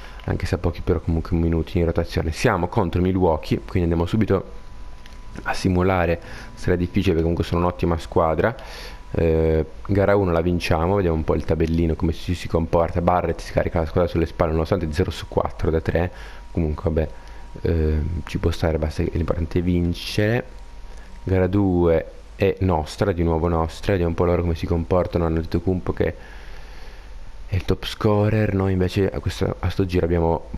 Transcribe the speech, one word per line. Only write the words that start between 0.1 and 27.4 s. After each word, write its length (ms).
anche 200
se 140
pochi 240
però 180
comunque 380
minuti 400
in 80
rotazione. 460
Siamo 360
contro 320
Milwaukee, 600
quindi 280
andiamo 160
subito 400
a 100
simulare, 680
sarà 240
difficile 380
perché 80
comunque 220
sono 180
un'ottima 340
squadra. 580
Eh, 520
gara 300
uno 160
la 100
vinciamo, 540
vediamo 200
un 80
po' 100
il 100
tabellino 500
come 180
si, 220
si 140
comporta. 520
Barrett 400
si 120
carica 260
la 80
squadra 240
sulle 160
spalle 260
nonostante 400
zero 180
su 180
quattro 420
da 100
tre, 300
comunque 400
vabbè, 180
eh, 360
ci 100
può 140
stare, 260
basta 260
che 120
l'importante 460
è 20
vincere. 800
Gara 240
due 640
è 240
nostra, 520
di 100
nuovo 260
nostra, 440
vediamo 180
un 60
po' 80
loro 180
come 120
si 120
comportano. 580
Hanno 160
detto 200
Kumpo 340
che 200